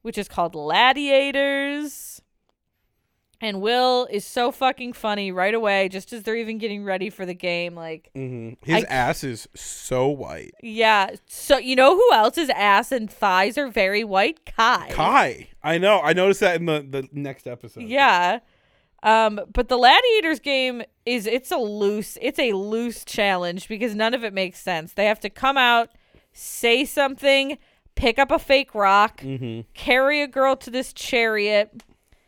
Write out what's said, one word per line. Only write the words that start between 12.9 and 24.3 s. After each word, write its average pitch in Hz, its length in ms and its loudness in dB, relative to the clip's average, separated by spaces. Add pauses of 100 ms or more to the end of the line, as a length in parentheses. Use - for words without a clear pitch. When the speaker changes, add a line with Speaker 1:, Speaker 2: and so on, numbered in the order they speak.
Speaker 1:
and 226 200 -4
thighs 196 480 0
are 285 80 -2
very 208 360 0
white? 208 440 0
Kai. 220 440 2
Speaker 2:
Kai. 170 580 2 (120)
I 160 160 0
know. 196 240 4
I 156 120 2
noticed 190 260 2
that 180 200 2
in 170 60 -6
the, 156 140 0 (100)
the 135 220 -8
next 143 340 -12
episode. 123 380 -14
Speaker 1:
Yeah. 220 560 2 (640)
Um, 220 360 2 (140)
but 240 160 -2
the 254 80 2
Gladiators 320 640 4
game 262 420 -2 (240)
is, 240 220 -2
it's 247 240 -4
a 349 60 0
loose, 208 600 -2
it's 262 200 -4
a 240 140 0
loose 214 520 -6
challenge 185 640 -2
because 220 260 -6
none 220 220 -2
of 240 80 -6
it 208 100 -8